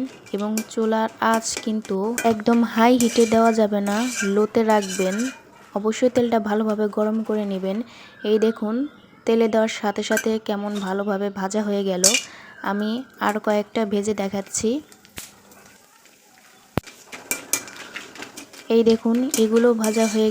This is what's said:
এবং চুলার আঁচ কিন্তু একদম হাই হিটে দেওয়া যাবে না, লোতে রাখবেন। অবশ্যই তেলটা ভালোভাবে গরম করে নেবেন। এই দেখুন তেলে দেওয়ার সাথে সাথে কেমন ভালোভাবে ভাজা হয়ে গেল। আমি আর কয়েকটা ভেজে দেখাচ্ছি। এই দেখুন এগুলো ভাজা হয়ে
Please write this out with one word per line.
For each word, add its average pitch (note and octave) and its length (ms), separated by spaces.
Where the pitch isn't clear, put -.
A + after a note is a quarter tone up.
এবং G#3 140
চুলার A3 360
আঁচ A3+ 140
কিন্তু G#3+ 320
একদম A3+ 280
হাই A3+ 200
হিটে A#3 220
দেওয়া A3+ 160
যাবে G#3 280
না, G3+ 80
লোতে G#3+ 260
রাখবেন। F#3+ 440
অবশ্যই A3 380
তেলটা A#3+ 220
ভালোভাবে G#3+ 380
গরম G#3+ 180
করে G#3+ 240
নেবেন। F#3+ 240
এই G#3+ 60
দেখুন A3 280
তেলে A3+ 260
দেওয়ার A3 280
সাথে G#3 300
সাথে A3 200
কেমন G#3 240
ভালোভাবে G3 420
ভাজা G3 280
হয়ে G3+ 200
গেল। F#3 160
আমি G#3 200
আর G#3 80
কয়েকটা G#3 360
ভেজে G#3 300
দেখাচ্ছি। G3 460
এই A3+ 160
দেখুন A3+ 260
এগুলো A3+ 260
ভাজা A3 300
হয়ে A3 180